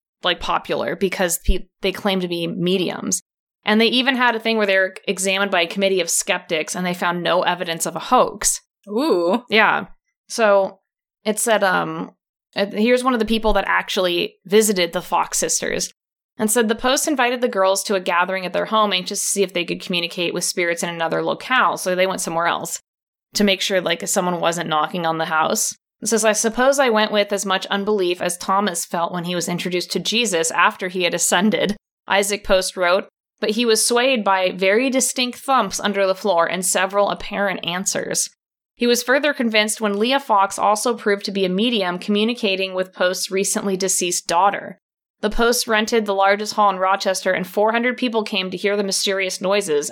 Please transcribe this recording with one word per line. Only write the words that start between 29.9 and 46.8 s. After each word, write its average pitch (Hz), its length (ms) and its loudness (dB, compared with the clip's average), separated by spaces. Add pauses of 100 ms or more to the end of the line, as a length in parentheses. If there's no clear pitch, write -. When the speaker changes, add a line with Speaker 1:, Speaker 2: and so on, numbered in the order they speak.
Speaker 1:
to 196 60 0
Jesus 185 520 0
after 190 380 2
he 180 140 -2
had 170 100 0
ascended," 180 640 2 (280)
Isaac 202 380 0
Post 185 320 0
wrote, 185 320 2 (320)
"but 214 120 -2
he 233 140 0
was 220 200 4
swayed 240 400 2
by 190 260 2
very 196 380 2
distinct 247 500 -2
thumps 233 400 0
under 196 260 0
the 190 80 4
floor 180 340 2
and 180 180 -4
several 196 460 2
apparent 202 540 -4
answers. - 640 -4 (460)
He 240 120 0
was 240 160 2
further 277 300 2
convinced 214 460 0
when 208 180 -2
Leah 247 220 2
Fox 202 400 2
also 220 380 2
proved 202 280 0
to 208 60 -6
be 196 140 0
a 180 40 0
medium 190 480 0
communicating 208 760 0
with 185 200 -4
Post's 185 380 -2
recently 196 460 0
deceased 180 500 -2
daughter. 175 520 0 (420)
The 208 80 0
Post 233 380 2
rented 220 380 0
the 202 80 0
largest 202 400 2
hall 208 160 4
in 190 80 0
Rochester, 190 540 0